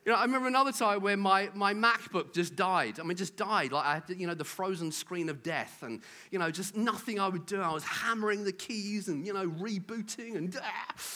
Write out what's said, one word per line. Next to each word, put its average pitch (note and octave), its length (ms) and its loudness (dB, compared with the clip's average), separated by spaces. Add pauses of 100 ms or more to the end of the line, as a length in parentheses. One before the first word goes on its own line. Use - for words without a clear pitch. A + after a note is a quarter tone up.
You A3 60 4
know, A#3 60 6
I G3+ 60 4
remember B3+ 240 2
another C4+ 240 6
time G#3 300 2
where G3+ 140 2
my, G3 380 4
my G3+ 220 2
MacBook G#3+ 580 2
just E3 220 0
died. E3 440 2
I E3 40 -6
mean, F3 120 -2
just F3+ 200 -4
died. G3 360 2
Like, C#3 140 2
I D3 100 4
had, F3+ 240 -6
you F3+ 60 -4
know, E3+ 80 -2
the D3+ 100 -4
frozen F3 480 -4
screen E3+ 380 -4
of C3+ 140 -6
death D3 400 -4
and, A#2 180 -8 (300)
you F#3+ 80 0
know, E3 100 2
just F#3+ 260 -4
nothing G#3+ 440 0
I G3 80 2
would F#3 180 -2
do. G3 160 -2
I E3+ 100 2
was D#3 120 -2
hammering G#3+ 600 0
the G3 80 -2
keys G#3 580 -4
and, D#3 180 -2
you G#3 40 -4
know, F#3+ 160 -2
rebooting G#3+ 920 -6
and, F3+ 220 -4
ah, - 360 -6 (200)